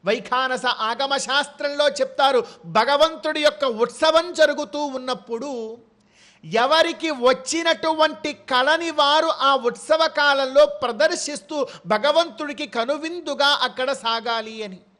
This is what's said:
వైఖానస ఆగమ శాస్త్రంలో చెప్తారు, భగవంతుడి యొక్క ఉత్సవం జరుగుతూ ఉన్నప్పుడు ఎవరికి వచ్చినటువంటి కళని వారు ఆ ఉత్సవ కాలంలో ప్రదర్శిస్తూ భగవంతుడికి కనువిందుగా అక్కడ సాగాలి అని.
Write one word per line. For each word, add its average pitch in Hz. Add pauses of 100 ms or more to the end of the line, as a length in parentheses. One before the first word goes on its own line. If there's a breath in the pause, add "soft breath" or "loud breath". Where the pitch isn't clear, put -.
వైఖానస 254 (260)
ఆగమ 277 (140)
శాస్త్రంలో 285 (100)
చెప్తారు, 262 (380 loud breath)
భగవంతుడి 302
యొక్క 294 (220)
ఉత్సవం 311 (140)
జరుగుతూ 294 (180)
ఉన్నప్పుడు 254 (920 soft breath)
ఎవరికి 302 (140)
వచ్చినటువంటి 311 (200)
కళని 311 (120)
వారు 311 (200)
ఆ - (200)
ఉత్సవ 320 (200)
కాలంలో 277 (220)
ప్రదర్శిస్తూ 294 (360 loud breath)
భగవంతుడికి 294 (100)
కనువిందుగా 294 (160)
అక్కడ 254 (160)
సాగాలి 226 (120)
అని. 185 (200)